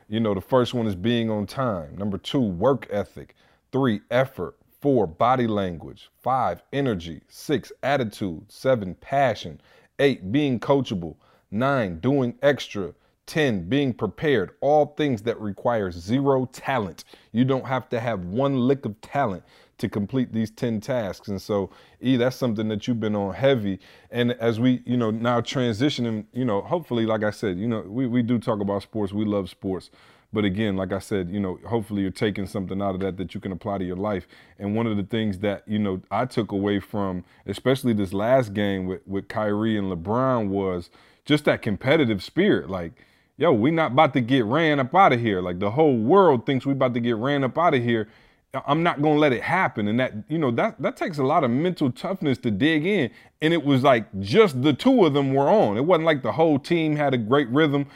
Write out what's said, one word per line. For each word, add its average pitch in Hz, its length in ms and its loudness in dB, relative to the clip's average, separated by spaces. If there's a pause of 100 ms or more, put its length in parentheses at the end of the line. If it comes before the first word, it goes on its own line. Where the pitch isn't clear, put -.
you 107 120 -2
know, 110 120 0
the 95 80 -2
first 123 320 2
one 117 140 -2
is 104 80 -2
being 113 340 0
on 104 160 -2
time. 95 540 -6
Number 98 200 -4
two, - 220 -2
work 110 480 0
ethic. 95 460 -8 (380)
Three, 131 280 2 (120)
effort. 117 420 -2 (260)
Four, 123 280 2
body 120 400 2
language. 90 600 -4 (120)
Five, 117 420 -2 (100)
energy. 104 560 -4
Six, - 440 -6 (100)
attitude. 113 640 -4
Seven, 107 540 -2
passion. 117 600 -2 (380)
Eight, 131 320 0
being 135 300 0
coachable. 110 560 -2 (340)
Nine, 113 480 -2
doing 123 360 0 (100)
extra. 104 480 -2 (340)
Ten, 113 420 -2
being 135 240 0
prepared. 110 580 0 (100)
All 147 260 4 (100)
things 135 260 -2
that 110 180 -4
require 107 500 -2
zero 127 640 0
talent. 110 500 -6 (300)
You 131 120 2
don't 131 220 -2
have 131 220 -4
to 120 100 -4
have 113 280 -4
one 127 420 0
lick 135 160 0
of 110 160 -8
talent 110 420 -4 (360)
to 110 100 -2
complete 113 440 -4
these 110 180 -2
ten 113 300 -4
tasks. 107 460 -6
And 98 160 -8
so, 101 280 -2 (300)
E, 127 160 2
that's 123 200 0
something 110 320 -2
that 107 180 -6
you've 120 140 -2
been 107 160 0
on 101 180 -2
heavy. 107 460 0 (320)
And 120 200 2
as 113 280 0
we, 127 240 4
you 123 120 -2
know, 117 140 0
now 120 300 0
transitioning, 120 920 -2
you 127 120 -4
know, 104 160 0
hopefully, 123 460 -2
like 107 180 0
I 107 60 0
said, 95 280 -4
you 104 80 -4
know, 113 140 -2
we, 104 260 -6
we 123 160 0
do 117 160 2
talk 107 220 -2
about 101 220 -2
sports. 101 300 -2
We 107 120 0
love 101 240 0
sports. 95 420 -8 (420)
But 107 120 0
again, 101 320 0
like 95 160 -4
I 98 80 -2
said, 95 300 -4
you 101 100 -4
know, 92 260 -4
hopefully 104 360 -2
you're 95 100 -2
taking 101 340 -4
something 95 340 -6
out 98 140 -2
of 92 60 -6
that 95 160 -4
that 92 180 -10
you 98 60 -10
can 101 120 -8
apply 98 260 -6
to 95 60 -4
your 90 120 -6
life. 98 300 -4 (320)
And 101 180 -4
one 117 100 0
of 107 100 -2
the 101 60 -2
things 107 380 -4
that, 101 260 -2
you 107 140 -2
know, 98 200 -2 (100)
I 101 160 -2
took 101 260 -4
away 101 260 0
from, 95 460 -6 (220)
especially 127 460 0
this 101 200 -2
last 110 420 0
game 98 320 -2
with, 90 200 -6
with 98 220 -6
Kyrie 107 500 -2
and 95 140 -4
LeBron 110 560 -2
was 95 420 -2 (340)
just 147 220 2
that 131 140 2
competitive 117 640 0
spirit. 127 480 0
Like, 87 220 -6 (440)
"Yo, 156 160 2
we 120 200 4
not 160 200 0
about 147 220 6
to 143 60 2
get 123 240 2
ran 147 340 2
up 131 160 -2
out 185 180 8
of 120 80 2
here. 104 200 2
Like, 90 180 -4
the 101 140 0
whole 143 240 4
world 139 500 4
thinks 135 180 0
we 139 80 0
about 131 220 0
to 123 60 -2
get 117 160 0
ran 139 260 0
up 127 160 -2
out 160 160 4
of 123 80 2
here. 117 260 0 (460)
I-, 113 120 -6
I'm 156 160 2
not 156 200 0
gonna 147 160 4
let 151 140 4
it 107 100 -2
happen." 160 460 0
And 113 120 0
that, 120 140 -2 (140)
you 156 100 -4
know, 143 140 0
that, 170 300 -2
that 220 140 -4
takes 196 220 -6
a 139 60 0
lot 151 200 2
of 120 60 2
mental 151 420 0
toughness 160 460 -2
to 123 120 -2
dig 147 360 2
in. 185 240 0 (300)
And 156 140 2
it 151 100 0
was 139 180 4
like 123 240 4 (140)
just 131 420 4
the 147 100 4
two 247 320 4
of 143 100 4
them 139 200 2
were 139 140 2
on. 165 280 4
It 127 80 2
wasn't 165 220 4
like 151 160 2
the 110 100 -2
whole 151 260 4
team 160 380 0
had 143 180 0
a 127 40 2
great 120 300 2
rhythm, 143 480 2